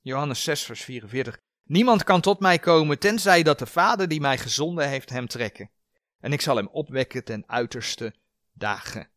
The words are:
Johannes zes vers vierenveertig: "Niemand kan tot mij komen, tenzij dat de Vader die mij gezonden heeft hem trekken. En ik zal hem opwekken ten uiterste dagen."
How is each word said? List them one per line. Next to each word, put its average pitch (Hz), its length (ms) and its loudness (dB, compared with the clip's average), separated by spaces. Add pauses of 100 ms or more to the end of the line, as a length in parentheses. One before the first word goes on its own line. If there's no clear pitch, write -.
Johannes 135 420 -6
zes 151 220 -4
vers - 180 -14
vierenveertig: 120 580 -8 (220)
"Niemand 208 420 4
kan 185 160 6
tot 196 200 2
mij 180 180 4
komen, 156 400 4
tenzij 196 440 4
dat 151 160 4
de 120 80 -6
Vader 190 420 0
die 156 120 -4
mij 135 180 0
gezonden 151 500 -4
heeft 135 220 -8
hem 123 180 -8
trekken. 107 420 -8 (500)
En 131 120 -6
ik 143 80 -2
zal 135 160 0
hem 101 100 -2
opwekken 131 580 -6
ten 107 240 -12
uiterste 117 640 -6 (380)
dagen." - 640 -8